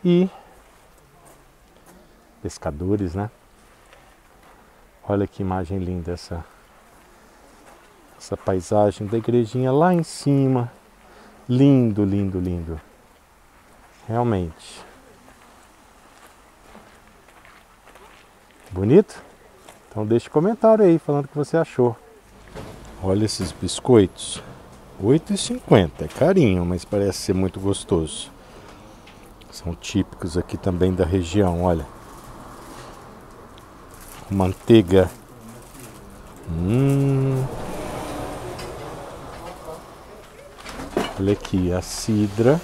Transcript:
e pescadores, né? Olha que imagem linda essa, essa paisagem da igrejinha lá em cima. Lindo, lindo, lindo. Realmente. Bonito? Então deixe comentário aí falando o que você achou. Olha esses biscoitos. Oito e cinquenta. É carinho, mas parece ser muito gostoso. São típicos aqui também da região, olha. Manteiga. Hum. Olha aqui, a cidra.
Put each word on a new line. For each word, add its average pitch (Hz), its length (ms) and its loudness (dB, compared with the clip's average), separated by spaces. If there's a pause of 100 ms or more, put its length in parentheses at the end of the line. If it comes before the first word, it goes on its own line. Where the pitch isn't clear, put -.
e 180 240 4 (2250)
pescadores, 90 720 -4
né? 104 160 -6 (1700)
Olha 101 220 0
que - 160 -12
imagem 92 380 -4
linda 87 320 -6
essa, 87 340 -10 (1700)
essa - 220 -8
paisagem 104 720 0
da 113 100 -2
igrejinha 120 540 0
lá 160 240 4
em 165 80 0
cima. 131 680 0 (800)
Lindo, 123 560 6
lindo, 98 340 0
lindo. 85 400 -4 (1300)
Realmente. 110 760 -4 (3750)
Bonito? 113 500 4 (680)
Então 107 160 -6
deixe 113 240 2
comentário 214 560 4
aí 165 140 6
falando 143 260 -2
o - 20 -18
que - 100 -10
você 147 200 -2
achou. 123 380 0 (1080)
Olha 98 240 2
esses 95 260 -6
biscoitos. - 920 2 (560)
Oito 139 340 0
e 196 40 -2
cinquenta. 113 680 0
É - 20 -10
carinho, 127 580 2
mas 87 200 -4
parece 101 340 -2
ser - 140 -2
muito 95 260 0
gostoso. 95 720 -4 (1200)
São 85 220 -10
típicos - 640 -4
aqui 87 220 -4
também 92 360 0
da 90 120 2
região, 87 580 0
olha. 82 240 0 (2500)
Manteiga. 95 800 6 (1400)
Hum. 135 960 0 (3750)
Olha 98 140 2
aqui, 92 400 0
a 90 100 0
cidra. 110 840 2